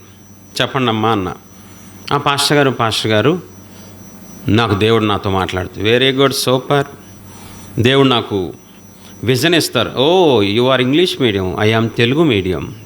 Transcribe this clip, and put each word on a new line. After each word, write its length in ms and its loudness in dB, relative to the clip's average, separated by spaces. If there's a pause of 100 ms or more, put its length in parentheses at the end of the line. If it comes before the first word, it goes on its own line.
(600)
"చెప్పండమ్మా" 500 0
అన్న. 220 -2 (800)
"ఆ, 40 2
పాస్టర్ 400 0
గారు, 120 4
పాస్టర్ 420 -2
గారు, 300 2 (1040)
నాకు 260 2
దేవుడు 300 2
నాతో 260 -2
మాట్లాడుతూ." 520 -4
"Very 380 0
good, 120 2
సూపర్. 540 -2 (920)
దేవుడు 280 4
నాకు 460 -2 (680)
విజన్ 320 2
ఇస్తారు." 420 0
"ఓ, 440 4
you 220 2
are 180 2
English 400 0
medium, 340 0
I 240 2
am 80 0
తెలుగు 360 0
మీడియం. 520 -2 (100)